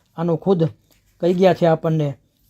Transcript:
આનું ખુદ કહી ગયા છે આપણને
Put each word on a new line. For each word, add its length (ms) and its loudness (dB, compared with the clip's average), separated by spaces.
આનું 200 -2
ખુદ 260 -2
કહી 120 0
ગયા 200 4
છે 120 -2
આપણને 520 -2